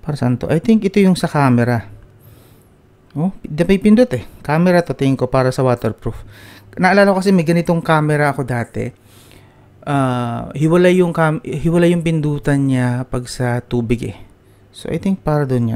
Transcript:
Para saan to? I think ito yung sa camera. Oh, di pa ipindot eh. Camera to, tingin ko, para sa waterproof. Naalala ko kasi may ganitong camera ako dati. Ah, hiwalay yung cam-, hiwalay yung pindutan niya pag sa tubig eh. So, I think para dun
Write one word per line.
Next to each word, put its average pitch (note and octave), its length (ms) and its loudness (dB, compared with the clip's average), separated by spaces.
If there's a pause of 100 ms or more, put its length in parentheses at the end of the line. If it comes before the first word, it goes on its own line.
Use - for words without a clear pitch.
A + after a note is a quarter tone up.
Para D3 80 -4
saan B2 240 0
to? - 80 -8
I D3+ 80 2
think A3 240 4
ito F#3+ 160 0
yung F#3+ 160 6
sa E3+ 160 -2
camera. A#2+ 560 2 (1300)
Oh, E3+ 160 -2 (160)
di D3+ 160 -6
pa F#3+ 160 2
ipindot G#3+ 400 4
eh. G#2 80 -10 (160)
Camera F3 400 2
to, C3+ 160 -6
tingin C3+ 160 0
ko, B2 160 -2
para C3 240 0
sa C#3 80 -4
waterproof. A#2+ 640 -4 (560)
Naalala G3 320 4
ko F#3 80 0
kasi G3 80 0
may F3 160 2
ganitong E3+ 320 0
camera D3+ 560 0
ako C#3 80 -6
dati. A#2 480 -6 (960)
Ah, B2 720 -4
hiwalay F3+ 400 4
yung F3 160 0
cam-, D#3+ 320 -2
hiwalay E3+ 480 0
yung F3 80 0
pindutan D3 640 -2
niya B2+ 400 -2
pag B2 240 -8
sa B2 320 -4
tubig A#2+ 400 -4
eh. - 160 -10 (560)
So, - 160 -14
I - 80 -4
think F#3+ 240 -2
para D3 240 0
dun A#2+ 300 -2